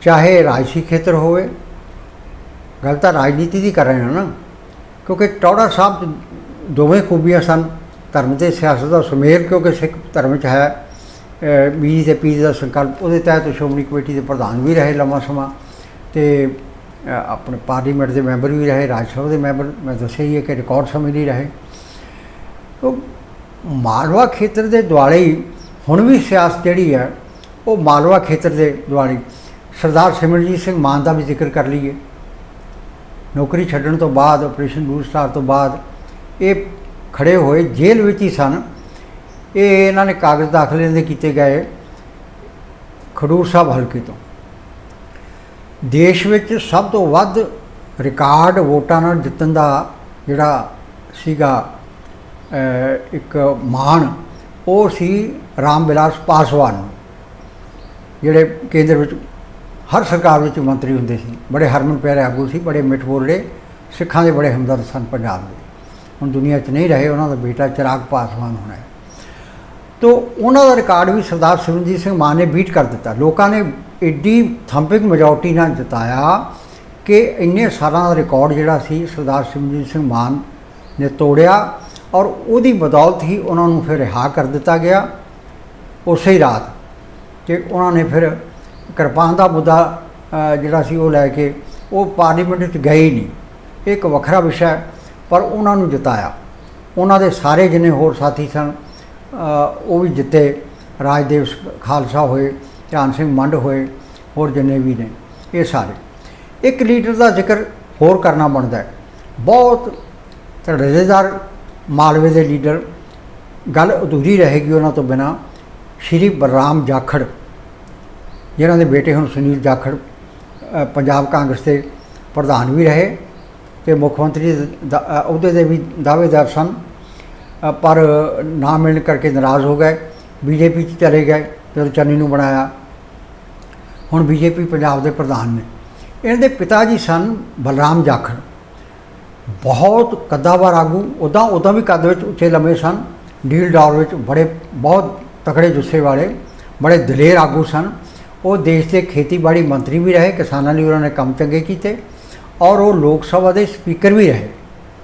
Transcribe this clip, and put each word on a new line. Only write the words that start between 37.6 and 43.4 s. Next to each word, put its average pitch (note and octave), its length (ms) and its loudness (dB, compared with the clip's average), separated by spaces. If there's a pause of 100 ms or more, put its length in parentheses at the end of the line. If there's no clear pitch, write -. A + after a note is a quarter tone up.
ਜੇਲ੍ਹ E3 400 2
ਵਿੱਚ G3+ 180 0
ਹੀ F#3+ 80 0
ਸਨ। C#3+ 320 -2 (920)
ਇਹ G3 320 4
ਇਹਨਾਂ G3 180 2
ਨੇ F#3+ 80 0
ਕਾਗਜ਼ D3+ 360 0
ਦਾਖਲ D#3 320 2
ਇਹਨਾਂ D#3+ 120 0
ਦੇ D#3+ 80 2
ਕੀਤੇ D#3 320 -4
ਗਏ C#3+ 320 2 (1500)
ਖਡੂਰ E3+ 300 0